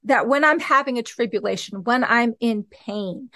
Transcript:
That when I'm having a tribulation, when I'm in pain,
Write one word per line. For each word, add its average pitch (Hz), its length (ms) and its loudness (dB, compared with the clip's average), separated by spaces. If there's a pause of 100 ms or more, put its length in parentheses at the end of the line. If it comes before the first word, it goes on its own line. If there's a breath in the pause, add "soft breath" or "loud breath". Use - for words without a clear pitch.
That 226 240 2
when 285 160 2
I'm 311 160 4
having 277 380 2
a 233 60 -4
tribulation, 196 800 -4
when 240 200 2
I'm 233 360 2
in 220 240 -2
pain, 202 720 -10